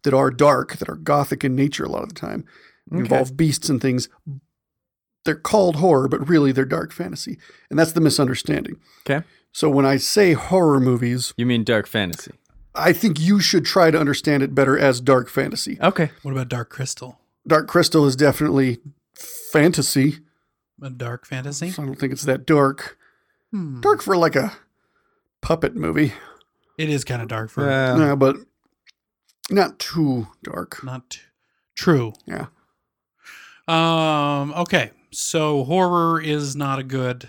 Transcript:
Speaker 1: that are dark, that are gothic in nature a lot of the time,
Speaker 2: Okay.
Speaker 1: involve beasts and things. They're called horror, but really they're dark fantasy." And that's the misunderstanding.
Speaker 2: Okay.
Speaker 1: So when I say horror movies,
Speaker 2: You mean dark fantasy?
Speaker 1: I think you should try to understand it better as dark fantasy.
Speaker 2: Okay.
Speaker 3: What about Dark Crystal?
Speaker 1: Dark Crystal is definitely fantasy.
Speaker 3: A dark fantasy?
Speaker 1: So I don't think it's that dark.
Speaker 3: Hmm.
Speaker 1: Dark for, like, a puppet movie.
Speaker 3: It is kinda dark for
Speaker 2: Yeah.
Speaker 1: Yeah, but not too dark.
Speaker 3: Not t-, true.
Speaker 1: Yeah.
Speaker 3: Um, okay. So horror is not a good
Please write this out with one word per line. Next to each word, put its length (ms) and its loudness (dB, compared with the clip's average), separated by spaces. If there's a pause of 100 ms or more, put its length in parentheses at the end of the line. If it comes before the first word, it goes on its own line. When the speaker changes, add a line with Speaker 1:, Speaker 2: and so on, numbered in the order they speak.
Speaker 1:
that 120 2
are 160 4
dark, 480 2
that 100 -8
are 80 -10
gothic 480 -2
in 100 0
nature 300 -2
a 60 -8
lot 140 -6
of 40 -14
the 60 -18
time, 320 -10 (440)
Speaker 2:
Okay. 100 -4
Speaker 1:
involve 360 0
beasts 320 0
and 140 0
things. 260 0 (1200)
They're 80 0
called 420 2
horror, 320 4
but 180 -2
really 260 4
they're 120 0
dark 280 -6
fantasy." 440 -10 (320)
And 100 -2
that's 140 2
the 80 0
misunderstanding. 800 0 (280)
Speaker 2:
Okay. 200 -2 (260)
Speaker 1:
So 160 0
when 160 4
I 140 4
say 340 4
horror 480 2
movies, 560 0
Speaker 2:
You 80 -2
mean 200 0
dark 220 0
fantasy? 460 -6 (420)
Speaker 1:
I 200 2
think 260 0
you 200 4
should 260 2
try 240 4
to 100 2
understand 420 0
it 120 -4
better 240 2
as 240 2
dark 260 4
fantasy. 540 -4
Speaker 2:
Okay. 280 0 (120)
Speaker 3:
What 100 -8
about 160 -4
Dark 220 -8
Crystal? 480 -10 (280)
Speaker 1:
Dark 200 2
Crystal 400 2
is 80 2
definitely 640 2 (760)
fantasy. 680 2 (640)
Speaker 3:
A 80 -12
dark 360 -12
fantasy? 440 -10
Speaker 1:
So 120 -10
I 40 -6
don't 120 -8
think 140 -2
it's 120 -8
that 220 -2
dark. 520 0 (540)
Speaker 3:
Hmm. 280 -8
Speaker 1:
Dark 220 2
for, 160 0
like, 180 2
a 160 -2 (880)
puppet 340 -2
movie. 380 0 (640)
Speaker 3:
It 140 -6
is 140 -2
kinda 200 -6
dark 260 -8
for 160 -2
Speaker 2:
Yeah. 320 2
Speaker 1:
Yeah, 180 2
but 200 2 (1120)
not 280 0
too 500 -2 (160)
dark. 400 -12
Speaker 3:
Not 260 -14
t-, 100 -16 (540)
true. 380 2 (140)
Speaker 1:
Yeah. 200 -10 (1200)
Speaker 3:
Um, 880 0
okay. 360 -2 (200)
So 540 -2
horror 560 2
is 360 -4
not 220 -4
a 60 -8
good 440 -6